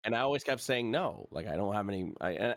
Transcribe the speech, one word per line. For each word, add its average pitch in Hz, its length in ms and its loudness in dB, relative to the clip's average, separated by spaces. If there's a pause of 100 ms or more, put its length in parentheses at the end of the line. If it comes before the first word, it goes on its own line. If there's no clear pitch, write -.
And 113 140 0
I 117 40 2
always 139 220 2
kept 135 200 -2
saying 120 280 2
no. 139 400 -2
Like, 80 160 -4
"I 76 100 -2
don't 101 180 0
have 101 160 0
any," 92 220 -2 (100)
I, 90 100 2
and, 117 240 0